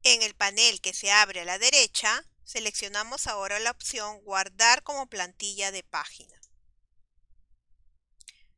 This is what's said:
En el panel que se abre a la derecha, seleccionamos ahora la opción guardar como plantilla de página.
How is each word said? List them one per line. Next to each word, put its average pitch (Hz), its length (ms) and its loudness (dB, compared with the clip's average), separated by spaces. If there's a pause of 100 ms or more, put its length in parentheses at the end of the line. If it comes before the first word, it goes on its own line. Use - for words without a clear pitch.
En 240 200 4
el 208 120 -6
panel 208 460 2
que 185 140 -8
se 196 160 -2
abre 196 300 4
a 170 40 -10
la 185 140 -6
derecha, 233 680 2 (160)
seleccionamos 220 840 -6
ahora 202 320 -4
la 233 100 0
opción 214 540 -8
guardar 196 580 4
como 277 260 -6
plantilla 196 640 -6
de 185 120 -12
página. - 580 -12 (2250)